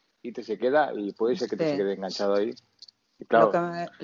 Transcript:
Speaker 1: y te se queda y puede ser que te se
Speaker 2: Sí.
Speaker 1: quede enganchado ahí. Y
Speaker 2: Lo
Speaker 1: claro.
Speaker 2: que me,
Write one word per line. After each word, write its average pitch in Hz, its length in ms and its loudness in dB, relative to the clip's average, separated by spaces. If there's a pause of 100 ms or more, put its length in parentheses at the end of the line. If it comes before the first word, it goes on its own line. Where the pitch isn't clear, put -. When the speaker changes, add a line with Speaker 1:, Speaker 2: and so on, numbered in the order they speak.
(220)
Speaker 1:
y 123 100 -10
te 117 120 -10
se 104 140 -6
queda 135 380 2
y 104 160 -4
puede 117 240 0
ser - 140 -4
que 208 80 -6
te 170 80 0
se 151 60 0
Speaker 2:
Sí. 139 60 -2
Speaker 1:
quede 98 160 0
enganchado 98 420 -2
ahí. 110 180 0 (680)
Y - 40 -14
Speaker 2:
Lo - 40 -20
Speaker 1:
claro. 233 240 6
Speaker 2:
que 175 80 2
me, 170 280 -4 (160)